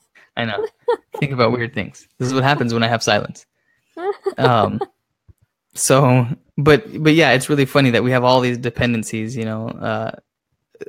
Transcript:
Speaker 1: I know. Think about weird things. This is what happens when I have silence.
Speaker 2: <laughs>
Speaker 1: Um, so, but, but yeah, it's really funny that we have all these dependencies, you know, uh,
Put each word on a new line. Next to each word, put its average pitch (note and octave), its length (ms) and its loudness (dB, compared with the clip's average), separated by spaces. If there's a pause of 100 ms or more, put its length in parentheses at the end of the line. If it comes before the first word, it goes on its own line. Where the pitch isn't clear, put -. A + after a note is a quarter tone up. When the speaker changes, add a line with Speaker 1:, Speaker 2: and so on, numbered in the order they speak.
(340)
Speaker 1:
I A#2+ 120 -4
know. A2+ 200 -4 (520)
Think C#3 140 -4
about A#2+ 200 2
weird A#2+ 220 -4
things. - 420 -10
This B2+ 120 -4
is B2+ 40 -4
what C3 100 0
happens C3 300 2
when A#2 100 0
I A#2 60 2
have A#2 140 -2
silence. - 420 -2 (500)
Speaker 2:
<laughs> F#4+ 440 -8
Speaker 1:
Um, G#2+ 420 2 (920)
so, B2+ 520 4 (320)
but, D3 440 2
but D#3 120 4
yeah, D#3 180 4
it's C3+ 160 0
really C#3+ 160 2
funny C3+ 280 2
that A#2 120 2
we B2+ 60 0
have B2+ 140 2
all B2+ 160 4
these B2 180 -2
dependencies, A#2 760 -4
you A2+ 120 -6
know, A2 240 -6
uh, A2 400 -6 (800)